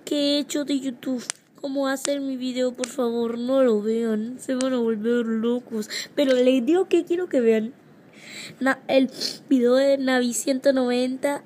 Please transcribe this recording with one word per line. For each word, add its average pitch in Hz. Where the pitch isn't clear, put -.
que 302
he 285
hecho 294
de 277
YouTube. 254
Como 277
hacer 277
mi 269
video, 254
por 247
favor, 233
no 262
lo 220
vean, 226
se 262
van 262
a 247
volver 226
locos. 226
Pero 262
les 254
digo 349
que 339
quiero 349
que 262
vean 220
na-, 269
el 269
video 247
de 277
Navi 247
ciento 277
noventa 254